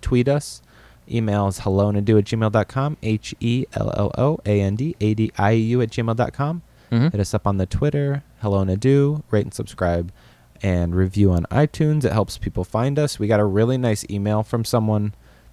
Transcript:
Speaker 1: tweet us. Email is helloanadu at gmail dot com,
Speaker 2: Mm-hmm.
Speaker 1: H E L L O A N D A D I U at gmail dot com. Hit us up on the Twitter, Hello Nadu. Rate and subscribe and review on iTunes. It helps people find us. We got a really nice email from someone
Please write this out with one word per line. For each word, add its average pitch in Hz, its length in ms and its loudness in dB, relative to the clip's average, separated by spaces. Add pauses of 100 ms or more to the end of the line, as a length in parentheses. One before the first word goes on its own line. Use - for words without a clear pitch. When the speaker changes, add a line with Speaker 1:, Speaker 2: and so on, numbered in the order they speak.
Speaker 1:
tweet 123 260 2
us. 143 320 -2 (500)
Email 104 380 0
is 95 120 -4
helloanadu 101 580 2
at 101 80 4
gmail 110 260 0
dot 107 160 0
com, 143 280 -4
Speaker 2:
Mm-hmm. - 100 -8
Speaker 1:
H 110 340 -4
E 117 320 0
L 104 240 -2
L 101 220 0
O 151 260 0
A 104 160 2
N 98 160 0
D 147 240 -4
A 107 140 2
D 110 240 0
I 101 140 2
U 117 280 2
at 113 100 0
gmail 113 260 -2
dot 123 180 -2
com. 160 260 -4 (300)
Hit 120 240 2
us 101 180 -2
up 107 140 -2
on 98 100 2
the 92 80 0
Twitter, 143 580 -2 (200)
Hello 98 200 2
Nadu. 139 680 2
Rate 104 160 2
and - 80 -12
subscribe 85 580 -4 (500)
and 87 320 0
review 95 380 4
on 85 120 2
iTunes. 151 600 0
It 110 80 0
helps 101 240 -2
people - 280 -6
find 139 340 -2
us. 147 200 -2
We 104 100 -2
got 107 120 4
a 104 60 4
really 113 320 2
nice 113 320 0
email 104 320 0
from 117 240 -4
someone 107 480 0 (380)